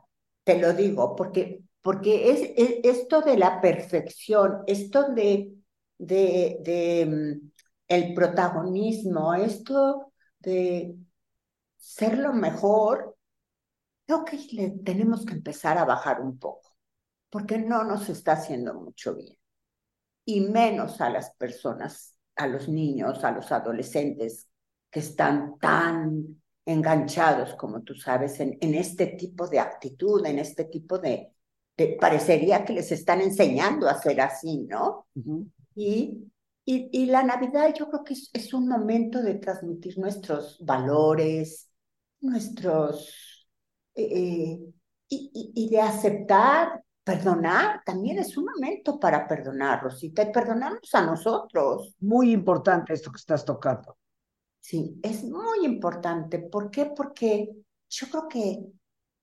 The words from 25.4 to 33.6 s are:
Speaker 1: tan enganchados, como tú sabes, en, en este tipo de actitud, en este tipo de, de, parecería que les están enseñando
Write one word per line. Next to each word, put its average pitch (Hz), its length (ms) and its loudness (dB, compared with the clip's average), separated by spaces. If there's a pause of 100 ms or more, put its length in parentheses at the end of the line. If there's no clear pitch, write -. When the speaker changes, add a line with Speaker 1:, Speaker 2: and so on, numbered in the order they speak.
Speaker 1:
tan 156 840 0 (280)
enganchados, 156 840 2
como 113 280 -10
tú - 120 -16
sabes, 139 460 -4
en, 135 200 -4
en 156 140 2
este 180 320 0
tipo 175 400 -8
de 143 140 2
actitud, 170 680 -2
en 143 140 -2
este 156 240 -6
tipo 175 340 -6
de, 131 340 -4 (440)
de, 160 240 2
parecería 165 640 4
que 233 80 -6
les 175 180 -4
están 175 300 0
enseñando 190 680 2